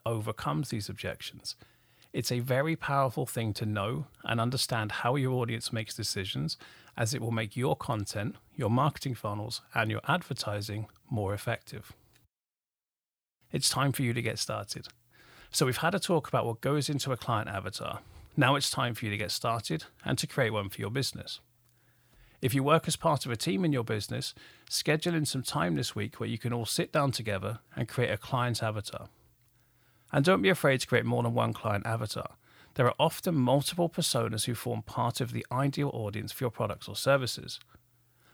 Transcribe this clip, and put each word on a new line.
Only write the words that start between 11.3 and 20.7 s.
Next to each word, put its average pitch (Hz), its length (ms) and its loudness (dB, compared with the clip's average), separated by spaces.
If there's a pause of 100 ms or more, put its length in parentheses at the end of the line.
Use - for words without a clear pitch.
effective. - 580 -6 (1600)
It's 143 180 2
time 139 220 2
for 135 100 -2
you 120 120 2
to 123 80 -2
get 110 180 -2
started. - 480 -6 (640)
So - 140 4
we've 127 120 2
had 175 160 2
a 202 60 0
talk 165 280 2
about - 180 2
what 113 160 -4
goes 143 280 2
into 143 220 -2
a 120 60 0
client 110 320 0
avatar. 98 500 -6 (360)
Now 139 200 6
it's 135 160 2
time 123 240 -2
for 117 100 -6
you 107 60 -2
to 101 60 0
get 101 140 -4
started 117 520 -2 (220)
and 127 120 0
to - 80 -2
create 117 280 2
one 101 160 -2
for - 100 -10